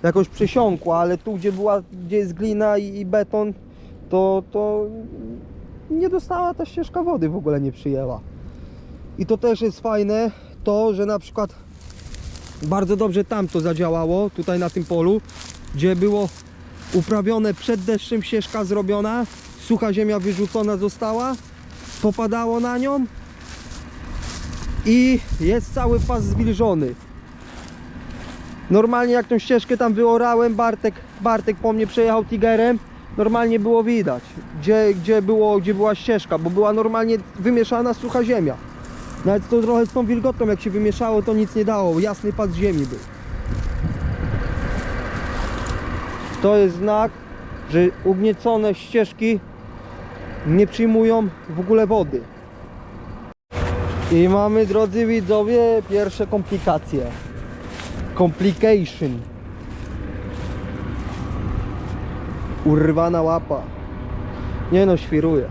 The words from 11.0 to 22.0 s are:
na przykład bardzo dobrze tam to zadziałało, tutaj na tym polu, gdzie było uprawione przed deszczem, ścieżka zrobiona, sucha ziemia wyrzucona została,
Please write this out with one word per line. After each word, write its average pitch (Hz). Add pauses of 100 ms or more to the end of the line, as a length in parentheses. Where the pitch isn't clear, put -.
na 208
przykład - (960)
bardzo 190
dobrze 196
tam 202
to 175
zadziałało, 165
tutaj 180
na 175
tym 175
polu, 175 (540)
gdzie 180
było 202 (640)
uprawione 208
przed 220
deszczem, 214
ścieżka 214
zrobiona, 208 (340)
sucha 220
ziemia 214
wyrzucona 208
została, 226 (680)